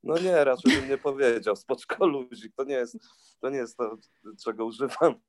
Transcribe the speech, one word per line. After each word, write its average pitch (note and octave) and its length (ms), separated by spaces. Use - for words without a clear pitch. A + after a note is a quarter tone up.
No D#3+ 140
nie, F3 260
raczej B2+ 280
bym C3+ 180
nie C3+ 80
powiedział A#2+ 580
„Spoczko, - 520
luzik”. B2 480
To C3+ 80
nie C#3 120
jest, B2 220
to B2+ 100
nie C#3 80
jest A#2 200
to, A2+ 200
czego A2+ 220
używam B2+ 500